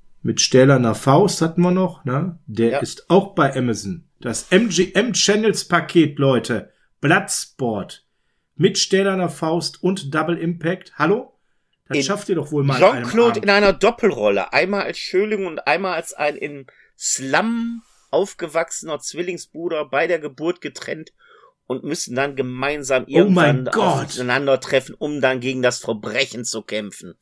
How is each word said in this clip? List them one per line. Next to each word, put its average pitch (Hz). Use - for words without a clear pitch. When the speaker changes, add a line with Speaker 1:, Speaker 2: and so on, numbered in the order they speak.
Speaker 1:
Mit 113
stählerner 127
Faust 160
hatten 165
wir 175
noch, 180
ne? 147
Der 113
Speaker 2:
Ja. 131
Speaker 1:
ist -
auch 196
bei 139
Amazon. 104
Das -
M 220
G 180
M 226
Channels 208
Paket, 160
Leute. 127
Bloodsport. 135
Mit 190
stählerner 190
Faust 165
und 180
Double 160
Impact. 170
Hallo? 190
Das 151
Speaker 2:
In 139
Speaker 1:
schafft 202
ihr 190
doch 147
wohl 147
mal 135
an 135
einem 180
Speaker 2:
Jean-Claude 233
Speaker 1:
Abend. 214
Speaker 2:
in 202
einer 202
Doppelrolle. 139
Einmal 185
als 127
Schöling 196
und 160
einmal 180
als 165
ein 147
in 143
Slum 226
aufgewachsener 160
Zwillingsbruder, 165
bei 143
der 175
Geburt 147
getrennt, -
und 135
müssen 147
dann 139
gemeinsam 131
Speaker 1:
Oh -
mein 139
Speaker 2:
irgendwann 160
Speaker 1:
Gott. 170
Speaker 2:
aufeinandertreffen, 131
um 147
dann 131
gegen 127
das 123
Verbrechen 117
zu 110
kämpfen. 101